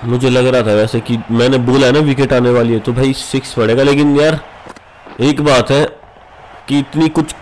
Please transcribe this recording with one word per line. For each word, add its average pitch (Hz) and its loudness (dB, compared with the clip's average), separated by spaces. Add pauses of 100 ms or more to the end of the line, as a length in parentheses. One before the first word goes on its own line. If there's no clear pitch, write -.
मुझे 123 0
लग 123 2
रहा 127 0
था 107 0
वैसे 110 0
कि 117 -4 (140)
मैंने 123 2
बोला 127 2
है 127 2
ना 151 2
wicket 139 0
आने 123 2
वाली 117 2
है 110 -2
तो 120 -6
भाई 131 0
six - -8
पड़ेगा, 117 0
लेकिन 143 2
यार 156 2 (840)
एक 139 0
बात 135 2
है 143 2 (840)
कि 143 0
इतनी 156 0
कुछ 156 -2